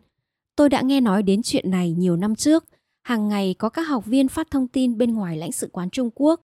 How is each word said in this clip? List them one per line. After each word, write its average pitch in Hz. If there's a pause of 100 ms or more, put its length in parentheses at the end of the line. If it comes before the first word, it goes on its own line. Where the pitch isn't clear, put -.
(560)
"Tôi 294
đã 277
nghe 269
nói 214
đến 196
chuyện -
này 180
nhiều 175
năm 208
trước. 302 (380)
Hàng 214
ngày 196
có 214
các 320
học 294
viên 262
phát 320
thông 262
tin 254
bên 233
ngoài 180
lãnh 160
sự -
quán 180
Trung 247
Quốc. 311